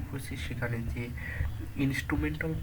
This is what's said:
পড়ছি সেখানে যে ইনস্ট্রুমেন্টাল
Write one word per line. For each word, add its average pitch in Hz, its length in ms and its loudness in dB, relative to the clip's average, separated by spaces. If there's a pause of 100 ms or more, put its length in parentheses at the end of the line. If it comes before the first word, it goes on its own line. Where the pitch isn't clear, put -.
(120)
পড়ছি 135 260 -4
সেখানে 120 400 0
যে 117 300 0 (680)
ইনস্ট্রুমেন্টাল 151 880 2